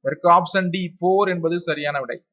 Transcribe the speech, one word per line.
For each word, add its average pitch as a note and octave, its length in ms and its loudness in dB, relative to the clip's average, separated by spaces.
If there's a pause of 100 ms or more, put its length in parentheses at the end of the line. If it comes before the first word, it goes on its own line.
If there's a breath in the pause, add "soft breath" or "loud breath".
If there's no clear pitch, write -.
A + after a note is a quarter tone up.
இதற்கு D3+ 300 -2
ஆப்ஷன் F3+ 380 2
டி, F3+ 300 -6
போர் F#3+ 300 2
என்பது F3 300 -2
சரியான D3 400 -4
விடை. B2 340 -10